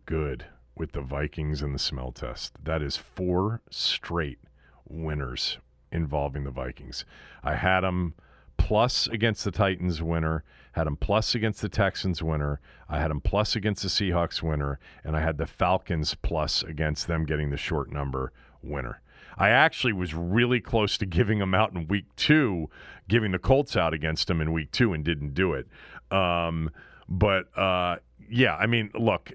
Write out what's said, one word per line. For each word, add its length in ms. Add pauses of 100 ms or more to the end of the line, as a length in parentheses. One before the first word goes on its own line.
good 400 (320)
with 160
the 80
Vikings 600
in 120
the 60
smell 340
test. 400 (100)
That 180
is 140
four 720
straight 720 (480)
winners 720 (340)
involving 540
the 60
Vikings. 540 (380)
I 120
had 300
'em 300 (420)
plus 500
against 380
the 60
Titans 500
winner, 420 (300)
had 140
'em 100
plus 380
against 260
the 80
Texans 540
winner, 360 (300)
I 100
had 120
'em 100
plus 340
against 280
the 60
Seahawks 520
winner, 380 (240)
and 120
I 60
had 160
the 80
Falcons 720
plus 480
against 440
them 180
getting 240
the 80
short 340
number 420 (300)
winner. 380 (360)
I 120
actually 440
was 200
really 460
close 380
to 80
giving 360
'em 120
out 200
in 140
week 280
two, 540 (380)
giving 240
the 80
Colts 380
out 160
against 380
'em 100
in 100
week 200
two 220
and 100
didn't 300
do 200
it. 140 (440)
Um, 600 (360)
but, 500
uh, 400 (320)
yeah, 260
I 100
mean, 300
look, 400